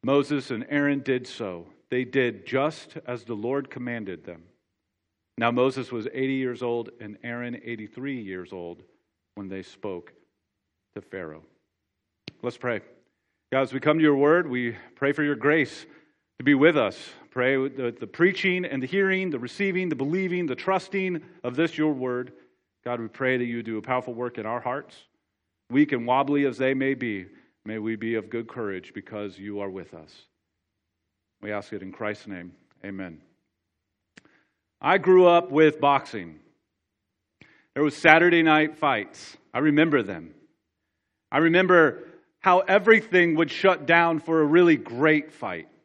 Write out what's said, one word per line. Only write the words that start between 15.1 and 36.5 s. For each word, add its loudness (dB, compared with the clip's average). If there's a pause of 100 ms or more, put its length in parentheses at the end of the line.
for -2
your -2
grace 0 (520)
to -14
be 4
with 6
us. 0 (340)
Pray 0
with -4
the, -6
the -12
preaching 0
and -6
the -8
hearing, 0
the -6
receiving, -4
the -2
believing, -2
the -4
trusting -4 (220)
of -6
this, -2
your 0
word. -6 (500)
God, -6
we -8
pray -2
that -2
you -6
do -6
a -6
powerful -4
work -8
in -10
our -6
hearts. -8 (760)
Weak 4
and -4
wobbly 0
as -4
they 0
may -2
be, -8 (360)
may -10
we -4
be -4
of -6
good -8
courage -10
because -12
you -10
are -8
with -14
us. -20 (1300)
We -10
ask -8
it -10
in -14
Christ's -8
name. -14 (320)
Amen. -12 (1600)
I 2
grew 8
up 4
with 4
boxing. 0 (1300)